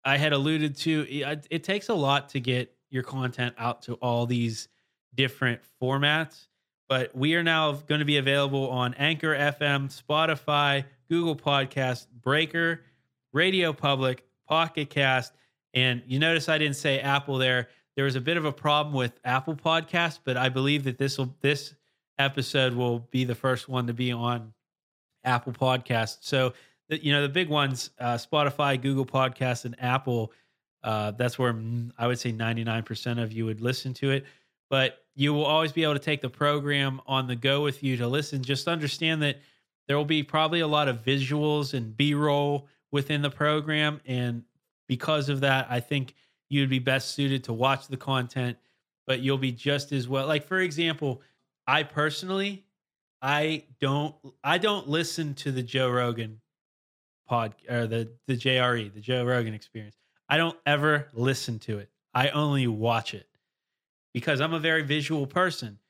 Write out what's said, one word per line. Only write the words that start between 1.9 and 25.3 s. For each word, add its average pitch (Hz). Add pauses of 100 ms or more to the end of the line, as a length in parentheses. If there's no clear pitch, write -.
lot 139
to 139
get 123 (160)
your 127
content 127
out 117
to 120
all 120
these 117 (460)
different 127 (200)
formats, 147 (400)
but 127
we 151
are 170
now 160
gonna 147
be 147
available 139
on 123
Anchor 156
F 143
M, 139
Spotify, 147 (240)
Google 165
Podcasts, 135 (140)
Breaker, 165 (480)
Radio 175
Public, 131 (240)
Pocket 160
Cast, 131 (400)
and 127
you 131
notice 160
I 160
didn't 151
say 135
Apple 139
there. 127 (280)
There 139
was 131
a 131
bit 160
of 156
a 143
problem 147
with 123 (120)
Apple 131
Podcasts, 165
but 127
I 131
believe 135
that 131
this 139
will, 131
this 143 (440)
episode 135
will 120 (100)
be 127
the 123
first 127
one 123
to 120
be 123
on 117 (680)
Apple 123